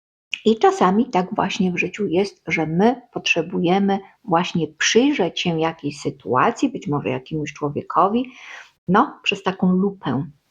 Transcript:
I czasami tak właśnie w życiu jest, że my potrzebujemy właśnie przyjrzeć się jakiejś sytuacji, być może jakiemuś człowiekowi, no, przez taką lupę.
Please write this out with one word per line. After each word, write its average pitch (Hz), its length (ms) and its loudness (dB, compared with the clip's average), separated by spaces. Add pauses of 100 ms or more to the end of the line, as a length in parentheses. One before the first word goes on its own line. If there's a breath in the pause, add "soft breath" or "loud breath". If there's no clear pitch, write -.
(460)
I 220 140 2
czasami 214 500 2
tak 185 260 -2
właśnie 185 360 0
w 175 60 -4
życiu - 300 -4
jest, 180 400 -2
że 160 200 -2
my 208 340 2 (120)
potrzebujemy 185 840 0 (240 loud breath)
właśnie 165 440 0
przyjrzeć 220 720 2
się 165 180 0
jakiejś 160 420 -4
sytuacji, 143 680 0
być - 180 -10
może 143 220 -2
jakiemuś 147 440 -6
człowiekowi, 185 800 -2 (560 loud breath)
no, 220 360 2
przez - 200 -4
taką 185 300 0
lupę. 185 520 -2 (240)